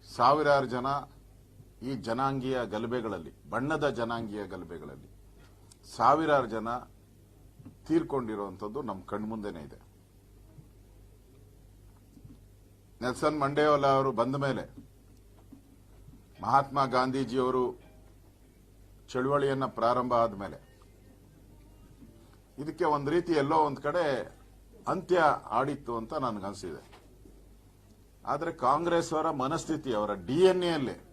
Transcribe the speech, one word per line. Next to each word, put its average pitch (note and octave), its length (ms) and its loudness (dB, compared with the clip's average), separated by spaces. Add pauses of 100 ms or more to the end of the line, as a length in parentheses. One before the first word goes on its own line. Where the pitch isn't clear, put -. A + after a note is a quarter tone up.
(160)
ಸಾವಿರಾರು C#3 500 6
ಜನ B2 200 -2 (960)
ಈ C3 140 -6
ಜನಾಂಗೀಯ B2+ 720 -2
ಗಲಭೆಗಳಲ್ಲಿ, G#2+ 840 -6
ಬಣ್ಣದ C#3+ 400 -2
ಜನಾಂಗೀಯ A2+ 580 -6
ಗಲಭೆಗಳಲ್ಲಿ E2 600 -14 (880)
ಸಾವಿರಾರು C#3 520 4
ಜನ G#2+ 200 -6 (1200)
ತೀರ್ಕೊಂಡಿರುವಂಥದ್ದು A2 960 -4
ನಮ್ಮ G2+ 220 -8
ಕಣ್ಮುಂದೆನೇ G#2 600 -8
ಇದೆ. C2+ 140 -18 (3250)
ನೆಲ್ಸನ್ D3+ 380 0
ಮಂಡೇಲಾ C#3+ 480 4
ಅವರು C3+ 240 4
ಬಂದ A#2+ 240 0
ಮೇಲೆ, C#3 400 -4 (1700)
ಮಹಾತ್ಮ C3+ 440 4
ಗಾಂಧೀಜಿಯವರು B2+ 960 0 (1300)
ಚಳುವಳಿಯನ್ನ C3+ 560 2
ಪ್ರಾರಂಭ B2 480 2
ಆದ A#2 200 2
ಮೇಲೆ F#2+ 380 -12 (1900)
ಇದಕ್ಕೆ D3+ 280 -2
ಒಂದ್ D3 240 2
ರೀತಿ E3+ 240 0
ಎಲ್ಲೋ D3 240 2
ಒಂದ್ D3 220 2
ಕಡೆ D3 580 -2 (500)
ಅಂತ್ಯ F3 320 0 (260)
ಆಡಿತ್ತು A#2+ 520 -2
ಅಂತ A2+ 160 -10
ನನ್ಗನ್ಸಿದೆ. G2 800 -6 (1300)
ಆದ್ರೆ D3 260 -4
ಕಾಂಗ್ರೆಸ್ E3 640 2
ಅವರ D#3 180 0
ಮನಸ್ಥಿತಿ, D3 640 -4
ಅವರ G#2 200 0
ಡಿ G2 200 -6
ಎನ್ F3+ 300 4
ಎ F3 60 0
ಅಲ್ಲೇ C3 280 -4 (160)